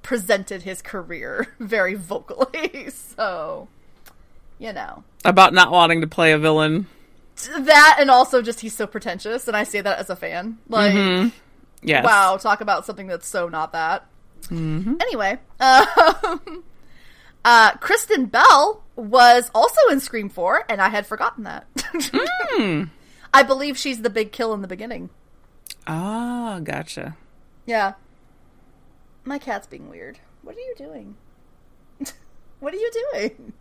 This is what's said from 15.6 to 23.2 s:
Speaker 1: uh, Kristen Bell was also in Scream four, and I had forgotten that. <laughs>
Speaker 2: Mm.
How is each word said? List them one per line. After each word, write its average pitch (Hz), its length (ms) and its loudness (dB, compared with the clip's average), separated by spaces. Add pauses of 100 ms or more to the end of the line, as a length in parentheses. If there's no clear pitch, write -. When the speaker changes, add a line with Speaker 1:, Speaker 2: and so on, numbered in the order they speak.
Speaker 1:
uh, 226 340 8
Kristen 370 500 -2
Bell 320 560 4 (120)
was 240 600 6
also 480 240 2 (100)
in 269 100 2
Scream 208 300 -8
four, 185 400 -2
and 208 100 -4
I 196 100 4
had 208 180 -4
forgotten 226 380 -6
that. 73 280 -16
<laughs> - 40 -10 (840)
Speaker 2:
Mm. 175 300 -4 (440)